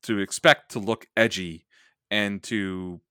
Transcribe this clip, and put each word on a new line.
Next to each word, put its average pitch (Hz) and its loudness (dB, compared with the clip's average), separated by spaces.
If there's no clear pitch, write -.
to 110 0
expect - 2
to 123 -6
look 107 -4
edgy 95 0
and 101 -2
to 92 -6